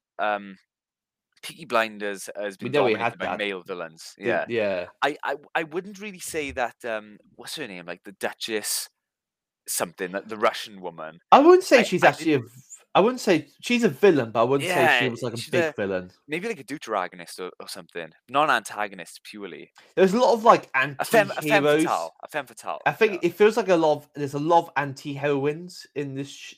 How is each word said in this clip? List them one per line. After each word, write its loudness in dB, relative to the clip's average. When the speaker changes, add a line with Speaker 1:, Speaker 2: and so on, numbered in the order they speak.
Speaker 1:
um, -6
Peaky -16
Blinders -2
has -8
Speaker 2:
We -8
Speaker 1:
been -6
Speaker 2:
know 2
we 2
Speaker 1:
dominated 0
Speaker 2:
had -4
Speaker 1:
by -4
Speaker 2:
that. -6
Speaker 1:
male -6
villains, -12
Speaker 2:
Did, -2
Speaker 1:
yeah. -8
Speaker 2:
yeah. -4
Speaker 1:
I, -2
I, -4
I -2
wouldn't -12
really -14
say -8
that, -6
um, -10
what's -12
her -10
name? -14
Like, -12
the -16
Duchess -6
something, -6
the, -8
the -14
Russian -2
woman. -14
Speaker 2:
I 10
wouldn't 8
say 6
Speaker 1:
I, 0
Speaker 2:
she's 0
Speaker 1:
I 8
Speaker 2:
actually 0
a -2
Speaker 1:
didn't -12
Speaker 2:
I 6
wouldn't 2
say, 0
she's 0
a 4
villain, 4
but 2
I 4
wouldn't 0
say -2
she 2
Speaker 1:
Yeah, 0
Speaker 2:
was, -8
like, -6
a -8
Speaker 1:
she's -12
Speaker 2:
big 2
Speaker 1:
a, -2
Speaker 2:
villain. -4
Speaker 1:
maybe, -8
like, -6
a -18
deuteragonist -8
or, -10
or -16
something. -12
Non-antagonist, -2
purely. -16
Speaker 2:
There's 4
a 0
lot 4
of, -2
like, 6
Speaker 1:
A -2
femme, 4
a -6
femme 2
Speaker 2:
anti-heroes. 4
Speaker 1:
fatale, 0
a -16
femme -8
fatale, -12
Speaker 2:
I 2
think 2
Speaker 1:
yeah. 0
Speaker 2:
it -2
feels 6
like 0
a 6
lot 4
of, -6
there's -6
a -4
lot 4
of -16
anti-heroines -4
in -6
this -8
sh-, -18